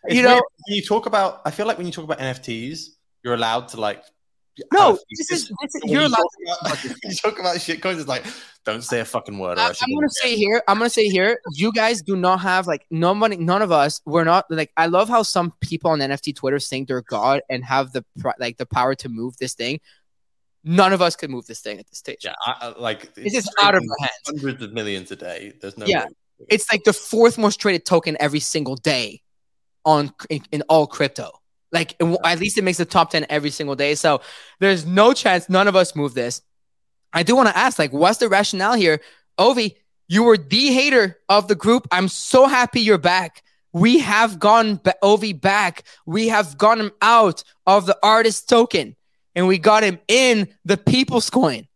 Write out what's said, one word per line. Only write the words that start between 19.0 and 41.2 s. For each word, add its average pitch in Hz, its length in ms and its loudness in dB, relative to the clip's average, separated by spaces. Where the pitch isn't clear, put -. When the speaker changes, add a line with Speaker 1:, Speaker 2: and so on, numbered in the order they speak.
Speaker 2:
move 120 280 -10
this 131 160 -10
thing. 127 280 -8
None 185 300 2
of 180 80 0
us 170 140 0
could 147 140 -12
move 123 180 -12
this 113 140 -18
thing 104 180 -12
at - 80 -20
this - 120 -20
stage. - 240 -14
Speaker 1:
Yeah, - 120 -12
I, 123 160 -4
I, 117 180 -14
like, 113 240 -8
Speaker 2:
It's 196 180 -6
Speaker 1:
it's - 0 -
Speaker 2:
just 208 180 -4
out 202 140 4
of 185 40 4
Speaker 1:
trading 117 100 -6
Speaker 2:
our 143 180 -8
hands. - 200 -10
Speaker 1:
hundreds 139 360 -8
of 101 100 -14
millions 101 380 -8
a 95 40 -12
day. 95 460 -14
There's 98 160 -16
no 107 80 -12
Speaker 2:
Yeah. 170 180 -2
Speaker 1:
way. - 60 -12
Speaker 2:
It's, - 220 0
like, 214 120 -2
the 208 100 4
fourth 233 440 0
most 208 220 0
traded 185 260 -2
token 165 340 0
every 147 220 -2
single 139 340 -6
day 123 480 -4
on, 147 280 2
in, 151 220 -6
in 147 120 -4
all 156 220 4
crypto. 139 460 -6
Like, 165 300 -4
in, 170 240 0
at 165 140 0
least 202 180 -4
it 202 60 -2
makes 185 140 -2
the 170 80 -2
top 165 260 0
ten 156 180 -2
every 147 220 -4
single 139 240 -8
day. 143 200 0
So 147 240 0
there's 185 260 0
no 202 280 6
chance 185 360 0
none 190 200 4
of 185 80 2
us 180 180 2
move 143 180 -4
this. 120 280 -6
I 170 100 0
do 226 120 2
wanna 233 200 4
ask, 240 240 0
like, 139 140 0
what's 175 260 4
the 240 80 2
rationale 202 460 0
here? 165 260 2
Ovi, 226 360 2
you 208 140 2
were 226 140 6
the 220 360 0
hater 254 440 2